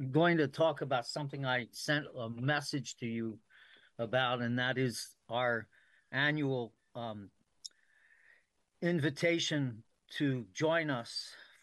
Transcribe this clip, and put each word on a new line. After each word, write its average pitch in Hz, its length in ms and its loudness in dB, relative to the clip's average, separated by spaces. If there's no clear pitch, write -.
going 170 280 6
to 147 100 6
talk 151 340 2
about 131 240 0
something 143 400 -6
I 123 260 0
sent 151 340 0
a 113 120 -4
message 139 680 -2
to - 80 -6
you 113 320 -4
about, 123 420 0
and 120 160 0
that 127 220 0
is 123 360 -2
our 117 380 0
annual, 135 600 0
um, 110 340 -8
invitation 156 1040 0
to 135 360 0
join 156 360 2
us 120 400 -4